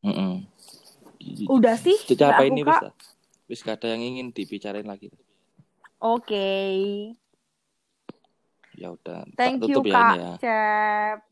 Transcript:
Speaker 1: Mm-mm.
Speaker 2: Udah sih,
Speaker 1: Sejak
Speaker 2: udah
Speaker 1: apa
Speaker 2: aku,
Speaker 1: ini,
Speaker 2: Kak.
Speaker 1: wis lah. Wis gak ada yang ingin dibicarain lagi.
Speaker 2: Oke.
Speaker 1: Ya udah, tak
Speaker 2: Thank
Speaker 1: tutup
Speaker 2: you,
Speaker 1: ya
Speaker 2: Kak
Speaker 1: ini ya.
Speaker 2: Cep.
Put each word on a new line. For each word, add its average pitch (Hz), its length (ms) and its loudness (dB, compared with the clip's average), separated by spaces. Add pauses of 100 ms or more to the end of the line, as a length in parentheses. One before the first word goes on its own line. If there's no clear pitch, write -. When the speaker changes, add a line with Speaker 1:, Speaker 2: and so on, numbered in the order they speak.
Speaker 1:
Mm-mm. 95 400 -4 (1040)
Speaker 2:
Udah 233 240 6
sih, 359 320 2
Speaker 1:
Sejak 147 240 6
Speaker 2:
udah 139 80 6
Speaker 1:
apa 240 80 6
Speaker 2:
aku, 135 80 4
Speaker 1:
ini, 147 80 -2
Speaker 2:
Kak. 294 80 0
Speaker 1:
wis 320 160 4
lah. - 80 -20 (560)
Wis 120 160 -10
gak 110 160 -6
ada 117 100 -4
yang 113 140 -4
ingin 127 240 -8
dibicarain 104 560 -10
lagi. 101 240 -16 (880)
Speaker 2:
Oke. 220 480 -2 (2250)
Speaker 1:
Ya 87 160 -14
udah, 85 320 -14
tak - 80 -20
Speaker 2:
Thank 254 240 0
Speaker 1:
tutup 269 240 0
Speaker 2:
you, 220 80 0
Speaker 1:
ya 190 80 0
Speaker 2:
Kak 233 80 6
Speaker 1:
ini 226 160 6
ya. 87 160 -8
Speaker 2:
Cep. 214 800 -2 (140)